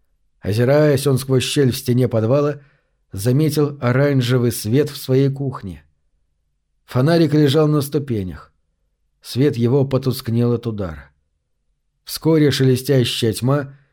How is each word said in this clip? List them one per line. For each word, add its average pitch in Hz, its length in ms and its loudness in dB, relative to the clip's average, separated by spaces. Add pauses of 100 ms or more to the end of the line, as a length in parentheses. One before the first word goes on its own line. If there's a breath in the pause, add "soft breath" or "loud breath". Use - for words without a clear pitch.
(400)
Озираясь, 135 680 2
он 135 120 2
сквозь 127 260 0
щель 135 280 2
в 135 40 -4
стене 123 320 0
подвала 139 520 0 (520 soft breath)
заметил 143 680 0
оранжевый 127 720 2
свет 135 380 -2
в - 60 -16
своей 135 340 0
кухне. 131 540 -10 (1000)
Фонарик 151 500 2
лежал 151 340 4
на 151 120 0
ступенях. 113 720 -6 (680)
Свет 131 360 0
его 120 300 2
потускнел 120 680 -2
от 117 140 -4
удара. 95 440 -10 (960)
Вскоре 156 460 0
шелестящая 127 840 0
тьма 139 420 -2 (180 soft breath)